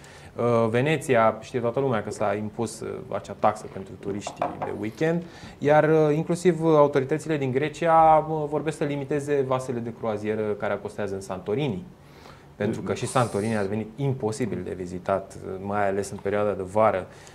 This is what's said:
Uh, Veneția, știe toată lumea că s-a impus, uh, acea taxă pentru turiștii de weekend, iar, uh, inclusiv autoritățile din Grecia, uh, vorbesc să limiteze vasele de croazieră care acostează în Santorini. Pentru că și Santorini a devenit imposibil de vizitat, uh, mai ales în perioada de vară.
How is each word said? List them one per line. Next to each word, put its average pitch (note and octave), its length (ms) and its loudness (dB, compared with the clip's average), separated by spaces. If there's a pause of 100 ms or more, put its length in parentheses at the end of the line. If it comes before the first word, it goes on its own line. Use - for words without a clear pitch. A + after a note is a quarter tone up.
(360)
Uh, A#2 340 2
Veneția, B2 680 4
știe - 200 -6
toată A#2 200 -2
lumea B2 220 0
că G#2+ 80 -8
s-a G#2 240 -2
impus, G#2+ 460 -6
uh, G2 80 -8 (260)
acea G2+ 240 -8
taxă - 340 0
pentru F#2+ 280 -12
turiștii - 440 -6 (140)
de G2 220 -8
weekend, D#3+ 420 -2 (360)
iar, D3+ 260 6
uh, D#3 320 4
inclusiv E3 480 0
autoritățile D3 720 4
din C3+ 140 -2
Grecia, D#3 800 4
uh, D#3 200 -2
vorbesc D3+ 260 -2
să - 80 -2
limiteze C#3+ 640 0
vasele B2+ 320 -2
de A#2 200 -6
croazieră G#2+ 440 -2
care G#2 300 -2
acostează G2+ 420 -6
în F#2+ 60 -6
Santorini. G2 640 -4 (720)
Pentru A2 240 -2
că G2 140 -2
și A#2+ 120 -6
Santorini A2 500 0
a G#2 60 0
devenit G#2+ 340 -4
imposibil A2+ 680 -4
de F2+ 120 -8
vizitat, F#2 580 -4 (100)
uh, F#2+ 60 -10 (160)
mai G2+ 220 0
ales G2 220 -2
în G2+ 120 -10
perioada G#2 300 0
de F#2+ 100 -4 (100)
vară. G2 340 4 (280)